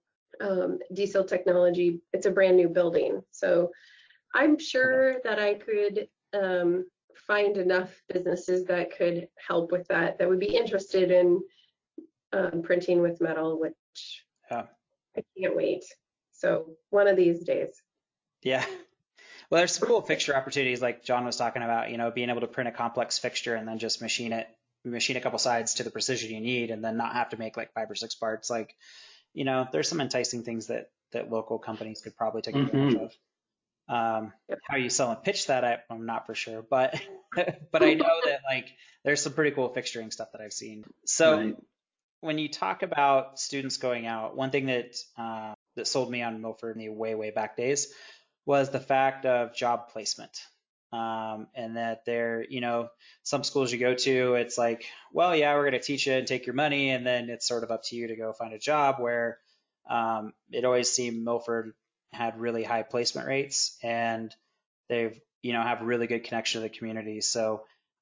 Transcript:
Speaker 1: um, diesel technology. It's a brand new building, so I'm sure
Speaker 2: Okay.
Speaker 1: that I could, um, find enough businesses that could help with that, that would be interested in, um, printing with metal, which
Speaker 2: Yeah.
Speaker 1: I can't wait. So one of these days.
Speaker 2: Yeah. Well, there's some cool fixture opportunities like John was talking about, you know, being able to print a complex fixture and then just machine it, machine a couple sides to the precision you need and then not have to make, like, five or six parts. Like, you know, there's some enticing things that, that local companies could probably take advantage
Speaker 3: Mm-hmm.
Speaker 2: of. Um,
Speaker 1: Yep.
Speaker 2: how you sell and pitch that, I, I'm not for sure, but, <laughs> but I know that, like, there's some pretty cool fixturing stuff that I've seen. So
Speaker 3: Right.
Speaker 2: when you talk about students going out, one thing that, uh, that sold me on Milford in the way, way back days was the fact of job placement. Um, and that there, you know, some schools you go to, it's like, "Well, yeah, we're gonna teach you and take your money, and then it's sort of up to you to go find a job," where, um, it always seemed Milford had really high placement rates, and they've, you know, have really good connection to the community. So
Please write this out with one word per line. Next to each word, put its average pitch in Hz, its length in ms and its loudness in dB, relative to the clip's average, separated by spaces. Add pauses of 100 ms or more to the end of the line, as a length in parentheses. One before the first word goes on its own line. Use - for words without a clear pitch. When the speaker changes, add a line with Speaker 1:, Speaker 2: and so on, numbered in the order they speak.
(400)
Speaker 1:
um, 190 380 0 (140)
diesel 196 320 2
technology. 175 760 4 (120)
It's 185 140 0
a 196 40 4
brand 185 260 6
new 175 120 8
building, 175 640 2
so 175 420 2 (600)
I'm 302 240 6
sure 262 520 4
Speaker 2:
Okay. 254 140 -2
Speaker 1:
that 214 140 0
I 208 160 2
could, 208 540 0 (240)
um, 185 560 2 (380)
find 208 300 4
enough 185 340 2 (220)
businesses 180 540 0
that 175 300 0
could 170 400 0
help 170 360 -2
with 175 160 0
that, 170 300 0
that 180 100 2
would 185 100 4
be 185 180 2
interested 190 540 2
in, 180 320 6 (920)
um, 170 300 0
printing 180 380 4
with 170 200 2
metal, 160 380 0
which - 680 -8 (260)
Speaker 2:
Yeah. 120 160 -4 (500)
Speaker 1:
I - 80 -4 (120)
can't - 200 -2
wait. - 280 0 (480)
So - 440 -2 (140)
one 202 180 6
of 190 80 6
these 170 260 4
days. - 400 -4 (600)
Speaker 2:
Yeah. 131 220 0 (840)
Well, 165 100 6
there's 175 120 4
some - 160 0
cool 226 140 4
fixture 143 340 0
opportunities 131 460 0
like 120 200 0
John 123 220 0
was 120 140 -4
talking 123 240 -2
about, 117 280 0
you 117 60 -6
know, 117 140 0
being 123 180 -2
able 120 140 -2
to 117 40 0
print 120 220 -4
a 117 40 -4
complex 117 460 -2
fixture 120 360 -4
and 110 120 -4
then 113 120 -6
just 113 240 -4
machine 117 300 -4
it, 113 140 -4 (380)
machine 120 320 -2
a 123 60 -4
couple 120 160 -2
sides 117 360 0
to 120 100 -4
the 110 60 -8
precision 113 400 -4
you 110 100 -8
need 120 300 -2
and 110 140 -6
then 113 140 -2
not 113 160 -2
have 123 160 -2
to 110 80 -8
make, 113 180 -8
like, 113 160 -8
five 110 180 -6
or 104 40 -12
six 113 200 -8
parts. 110 360 -4
Like, 113 260 -4 (560)
you 143 120 -4
know, 131 280 0
there's 151 160 0
some 165 140 -2
enticing 123 400 -2
things 113 240 -8
that, 117 240 -6 (220)
that 110 180 -6
local 113 280 -4
companies 110 440 -10
could 110 120 -16
probably 110 280 -4
take 117 140 -4
advantage 135 380 4
Speaker 3:
Mm-hmm. 110 100 2
Speaker 2:
of. - 100 -12 (760)
Um, 113 420 0 (180)
Speaker 1:
Yep. - 80 -4 (100)
Speaker 2:
how 143 80 -2
you 123 140 0
sell 123 200 2
and 110 120 -6
pitch 196 240 -2
that, 127 180 2
I, 120 240 0
I'm 113 160 -10
not 113 220 -6
for 113 80 -10
sure, 113 260 -8
but, 131 340 2 (400)
<laughs> - 0 - (380)
but 156 100 4
I 151 120 8
know 165 320 4
that, 143 200 0
like, 131 220 -2 (340)
there's 143 200 2
some 147 100 -4
pretty 147 200 2
cool 127 180 -2
fixturing 113 420 -8
stuff - 200 -10
that 110 100 -16
I've 104 100 -14
seen. 107 320 -12 (220)
So 160 320 6
Speaker 3:
Right. 110 180 -2 (640)
Speaker 2:
when 156 160 -4
you 151 140 -4
talk 185 320 -4
about 139 580 2
students 135 380 -4
going 120 280 -2
out, 113 300 -6
one 135 140 -2
thing 135 160 0
that, 123 280 -2 (220)
uh, 110 380 -8 (220)
that 120 100 -6
sold 123 240 0
me 123 120 -4
on 113 200 -6
Milford 113 340 -8
in 110 60 -10
the 107 80 -10
way, 110 240 -4
way 107 160 -4
back 107 260 -4
days 131 380 -2 (500)
was 135 260 2
the 131 100 -4
fact 135 460 2
of 120 280 0
job 120 360 -2
placement. - 480 -10 (520)
Um, 110 640 -6
and 113 220 -8
that 117 300 -4
there, 117 420 0
you 127 140 -6
know, 117 260 0 (340)
some 139 220 -2
schools 131 260 0
you 123 80 -2
go 123 160 2
to, 127 420 2
it's 120 200 -2
like, 117 300 0 (260)
"Well, 170 240 4
yeah, 147 180 4
we're 147 100 4
gonna 127 160 2
teach 139 260 -2
you 135 80 4
and 127 120 2
take 127 200 -4
your 123 80 -4
money, 139 360 2
and 127 160 -2
then 123 220 0
it's 117 180 -8
sort 117 160 -2
of 113 80 -6
up 113 140 -4
to 120 120 -10
you 117 120 -6
to 110 80 -8
go 110 160 -6
find 110 220 -10
a 107 40 -12
job," 143 420 2
where, 117 380 -2 (500)
um, 113 440 -2 (180)
it 120 140 -2
always 123 260 4
seemed 117 320 -2
Milford 117 520 -2 (360)
had 113 300 -6
really 117 240 -2
high 113 200 -2
placement 120 440 -4
rates, 139 540 -2
and 117 520 -2 (540)
they've, 117 320 -2 (220)
you 123 100 -4
know, 117 80 2
have 117 220 0
really 117 240 0
good 117 180 -2
connection 113 380 -4
to 113 40 -4
the 107 80 -10
community. 110 460 -8
So 110 460 -2 (360)